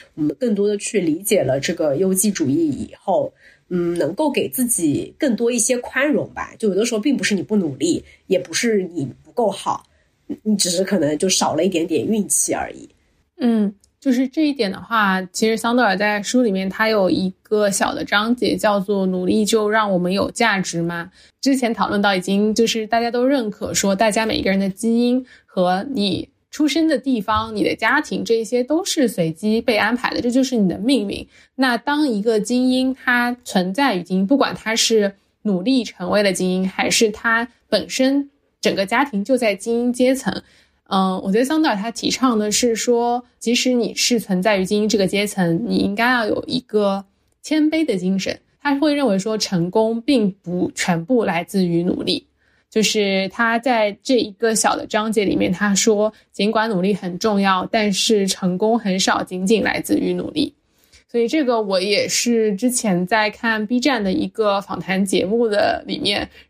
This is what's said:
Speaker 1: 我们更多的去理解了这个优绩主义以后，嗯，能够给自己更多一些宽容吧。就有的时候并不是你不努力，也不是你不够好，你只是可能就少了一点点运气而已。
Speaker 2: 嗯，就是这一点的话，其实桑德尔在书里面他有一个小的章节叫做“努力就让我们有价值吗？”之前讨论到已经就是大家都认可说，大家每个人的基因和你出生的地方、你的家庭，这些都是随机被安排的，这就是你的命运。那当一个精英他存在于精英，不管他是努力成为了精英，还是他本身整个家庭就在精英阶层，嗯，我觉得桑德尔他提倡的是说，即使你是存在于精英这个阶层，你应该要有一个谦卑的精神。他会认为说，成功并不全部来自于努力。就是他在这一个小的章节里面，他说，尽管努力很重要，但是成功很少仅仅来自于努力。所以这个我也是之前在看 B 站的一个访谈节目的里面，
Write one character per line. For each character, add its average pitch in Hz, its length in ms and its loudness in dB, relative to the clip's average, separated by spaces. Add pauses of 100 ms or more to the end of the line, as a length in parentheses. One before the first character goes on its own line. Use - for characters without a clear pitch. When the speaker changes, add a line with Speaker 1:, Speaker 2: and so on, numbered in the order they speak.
(140)
Speaker 1:
我 311 80 -6
们 294 180 0
更 233 140 0
多 202 120 0
的 208 120 0
去 202 240 -2
理 160 140 0
解 190 260 0
了 131 180 0
这 175 140 -2
个 151 220 0
优 190 180 0
绩 208 160 0
主 262 180 -2
义 311 220 2
以 214 280 -8
后， 160 320 -2 (380)
嗯， 175 300 -2
能 170 160 -2
够 302 160 0
给 - 180 -2
自 254 160 -4
己 175 540 -2
更 254 180 0
多 233 160 0
一 247 60 -2
些 247 200 0
宽 254 320 -2
容 185 200 0
吧。 - 280 -12
就 214 120 0
有 180 40 0
的 208 120 0
时 240 80 -2
候 208 60 -2
并 285 140 0
不 196 80 -2
是 208 120 0
你 175 80 0
不 208 120 -4
努 165 220 0
力， 170 260 -2 (240)
也 185 120 2
不 180 160 -10
是 220 280 0 (120)
你 143 120 -4 (160)
不 - 100 -20
够 226 180 0
好， - 340 -6 (580)
你 214 140 0
只 190 140 -2
是 175 120 0
可 190 160 0
能 151 200 0
就 190 100 0
少 160 260 0
了 160 100 0
一 190 40 2
点 165 180 -2
点 143 200 -2
运 202 200 0
气 - 280 -2
而 62 180 -6
已。 60 160 -20 (480)
Speaker 2:
嗯， 226 380 0 (260)
就 277 100 0
是 254 160 2
这 302 220 0
一 285 60 -2
点 226 180 -2
的 180 80 -12
话， 190 400 2 (120)
其 - 140 0
实 220 80 2
桑 233 220 0
德 254 60 4
尔 202 120 4
在 208 280 0
书 247 180 2
里 240 100 2
面 190 200 -2
他 220 180 0
有 202 220 2
一 190 200 0 (120)
个 208 280 0
小 - 240 -2
的 - 120 -6
章 214 280 2
节 202 220 0
叫 202 240 2
做 196 240 0
“努 185 220 -2
力 208 180 2
就 214 240 2
让 214 240 0
我 185 60 2
们 180 160 0
有 196 160 0
价 214 280 0
值 170 220 -4
吗？” 170 300 -6 (320)
之 269 120 4
前 240 200 0
讨 - 160 -2
论 202 100 0
到 202 140 2
已 185 60 0
经 202 340 0
就 226 120 4
是 220 200 -2
大 233 140 0
家 233 100 -2
都 247 160 0
认 262 240 0
可 175 240 -6
说， 196 200 2
大 214 160 2
家 220 140 0
每 220 160 -2
个 - 100 0
人 190 80 2
的 196 120 0
基 226 360 0
因 254 180 0 (200)
和 185 460 0
你 269 380 -2 (220)
出 302 180 0
生 320 180 2
的 311 120 2
地 254 220 -2
方、 220 360 -2
你 202 80 0
的 - 100 0
家 247 260 0
庭， 202 240 -4
这 226 200 0
些 240 180 0
都 302 220 -2
是 285 240 0
随 165 240 -2
机 214 280 0
被 240 160 0
安 208 200 0
排 - 160 -4
的， - 80 -4
这 240 100 0
就 254 140 4
是 262 100 -2
你 208 140 4
的 - 100 -2
命 214 300 0
运。 - 180 -8 (280)
那 254 240 0
当 294 280 0
一 220 140 0
个 220 180 2
精 247 300 0
英 254 260 2
他 247 480 0
存 185 300 -2
在 262 220 0
于 180 80 -2
精 185 160 -2
英， 196 80 2
不 269 100 4
管 - 180 2
他 220 220 -4
是 214 340 2 (320)
努 190 200 0
力 247 200 2
成 180 280 -8
为 202 120 2
了 196 100 2
精 185 180 0
英， 190 180 0
还 190 220 -2
是 214 200 2
他 233 380 -2 (200)
本 190 200 -2
身 277 400 0 (320)
整 202 140 2
个 190 100 0
家 233 200 0
庭 208 200 -4
就 254 140 2
在 220 160 0
精 233 260 -2
英 240 120 0
阶 254 220 2
层， - 280 -4 (460)
嗯， 190 340 0
我 196 100 -2
觉 208 60 2
得 254 60 2
桑 311 180 0
德 320 60 2
尔 220 80 0
他 214 140 -4
提 - 200 -4
倡 247 260 2
的 214 140 0
是 226 240 2
说， 240 500 0 (140)
即 233 160 -2
使 254 180 0
你 233 220 0
是 - 240 0
存 185 240 -2
在 208 160 2
于 190 60 0
精 208 180 0
英 214 60 0
这 208 100 2
个 190 80 2
阶 196 200 0
层， 175 380 0
你 190 120 -2
应 196 180 0
该 226 160 2
要 240 160 0
有 - 220 -4
一 247 120 -4
个 196 420 0 (400)
谦 302 280 0
卑 320 140 0
的 226 120 0
精 185 220 0
神。 - 180 -4 (240)
他 285 140 0
会 294 180 2
认 285 140 0
为 202 120 2
说， 220 200 -2
成 180 320 -2
功 220 320 0
并 226 280 2 (120)
不 180 320 -4
全 165 280 -2
部 226 220 2
来 175 200 -2
自 185 200 0
于 170 180 2
努 - 200 -2
力。 - 240 -2 (420)
就 220 140 0
是 196 480 0
他 233 280 0
在 226 320 2 (100)
这 254 200 2
一 214 120 -2
个 220 220 0
小 - 220 2
的 - 100 -8
章 220 240 -2
节 214 140 0
里 190 100 0
面， 196 160 0
他 202 240 0
说， 208 380 2 (180)
尽 202 220 -2
管 220 160 0
努 196 120 0
力 196 140 2
很 180 240 -6
重 208 220 2
要， 190 320 2
但 208 200 2
是 196 360 2
成 185 280 -2
功 220 220 2
很 196 220 -2
少 196 240 0
仅 185 200 -6
仅 202 160 4
来 - 200 -2
自 - 180 0
于 180 140 0
努 175 180 -4
力。 - 240 -2 (560)
所 240 100 0
以 233 60 2
这 302 160 0
个 233 200 0
我 196 180 0
也 196 260 2
是 220 480 0
之 240 160 0
前 190 340 0
在 214 260 0
看 220 360 -2
B 247 140 0
站 247 240 0
的 190 80 0
一 190 160 -2
个 202 320 0
访 - 180 -8
谈 190 260 0
节 190 200 0
目 226 240 2
的 - 360 0
里 - 140 -6
面， 202 300 -2 (220)